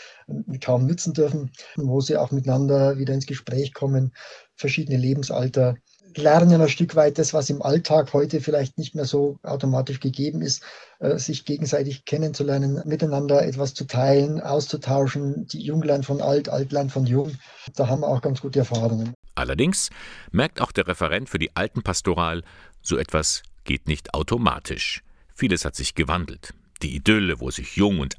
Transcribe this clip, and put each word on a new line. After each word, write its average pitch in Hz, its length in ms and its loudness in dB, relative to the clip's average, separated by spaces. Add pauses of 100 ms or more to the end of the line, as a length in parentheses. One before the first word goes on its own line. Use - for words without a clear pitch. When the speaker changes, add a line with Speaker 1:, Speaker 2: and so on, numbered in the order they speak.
(640)
Speaker 1:
kaum 127 220 2
nützen 170 300 0
dürfen, 147 360 0 (260)
wo 135 260 0
sie 151 160 0
auch 131 140 -2
miteinander 139 680 2
wieder 135 160 -2
ins 135 100 -2
Gespräch 135 480 -4
kommen, 135 400 0 (440)
verschiedene 139 420 -2
Lebensalter, 127 800 0 (400)
lernen 160 440 8
ein 156 80 6
Stück 160 280 0
weit 147 220 6
das, 160 140 0
was 147 160 0
im 143 140 -2
Alltag 151 500 2
heute 147 280 2
vielleicht 143 360 0
nicht - 180 -8
mehr 147 100 -4
so 143 380 0
automatisch 135 580 -2
gegeben 147 420 -2
ist, 139 200 -4 (360)
äh, 147 200 0
sich - 260 -6
gegenseitig 143 600 -2
kennenzulernen, 143 800 -2
miteinander 143 600 2
etwas 135 280 -4
zu 135 100 -8
teilen, 139 560 2
auszutauschen, 139 1080 -2
die 156 140 -10
Jung 160 220 -2
lernen 143 200 2
von 139 180 -2
Alt, 143 280 2
Alt 135 240 -2
lernen 139 180 0
von 131 160 0
Jung. 135 300 0 (400)
Da - 100 2
haben 131 140 0
wir 147 80 0
auch 131 140 0
ganz 135 180 -2
gute 139 180 -2
Erfahrungen. 117 560 0 (200)
Speaker 2:
Allerdings 139 560 0 (420)
merkt 131 280 0
auch - 120 0
der - 160 0
Referent 90 400 -2
für 95 100 -2
die 80 160 -4
Altenpastoral, 87 880 0 (400)
so - 140 -2
etwas - 460 0 (220)
geht - 220 -4
nicht - 280 -4
automatisch. - 920 -2 (300)
Vieles 98 300 0
hat 76 120 -6
sich - 180 -6
gewandelt. 78 580 -4 (300)
Die 65 140 -6
Idylle, 92 420 2
wo 64 120 -8
sich - 260 -12
Jung 98 240 2
und 65 180 -6